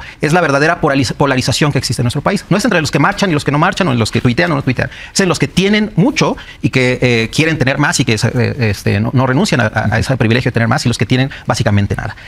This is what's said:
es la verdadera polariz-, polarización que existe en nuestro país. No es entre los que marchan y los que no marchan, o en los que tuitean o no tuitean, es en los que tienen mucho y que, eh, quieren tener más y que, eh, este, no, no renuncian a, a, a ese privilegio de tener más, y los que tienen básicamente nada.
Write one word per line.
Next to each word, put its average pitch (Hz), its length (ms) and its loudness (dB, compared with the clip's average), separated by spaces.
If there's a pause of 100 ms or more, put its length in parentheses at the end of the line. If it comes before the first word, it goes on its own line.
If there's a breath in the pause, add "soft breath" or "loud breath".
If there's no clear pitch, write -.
(220 loud breath)
es 151 120 0
la 180 80 4
verdadera 156 400 2
polariz-, 139 320 0
polarización 139 580 0
que - 60 0
existe - 240 -4
en 123 40 0
nuestro 143 160 -2
país. 190 280 -2
No 175 80 2
es 208 80 0
entre 190 160 2
los 147 80 -2
que 160 100 0
marchan 190 300 2
y 160 40 0
los 143 100 0
que 143 80 -2
no 143 80 2
marchan, 180 280 0
o 139 40 0
en 123 80 0
los 110 120 0
que 110 100 0
tuitean 165 300 2
o 147 40 0
no 135 60 -2
tuitean, - 280 -2 (240 loud breath)
es - 60 -2
en 190 100 2
los 151 100 0
que 139 80 0
tienen 208 480 2
mucho 202 400 2 (260 loud breath)
y 123 80 0
que, 127 320 0
eh, 117 320 2
quieren 160 240 0
tener 139 200 0
más 151 220 0
y 131 60 2
que, 113 100 0
eh, 110 400 -2 (160)
este, 104 280 -2
no, 117 140 -2
no 131 140 2
renuncian 139 340 2
a, 110 60 2
a, 110 280 -2
a 110 40 2
ese 131 180 0
privilegio 123 320 2
de - 40 -6
tener 117 140 0
más, 123 180 0
y - 40 2
los - 80 -2
que 110 80 0
tienen 127 240 0 (160 loud breath)
básicamente 101 500 0
nada. - 200 -8 (120 loud breath)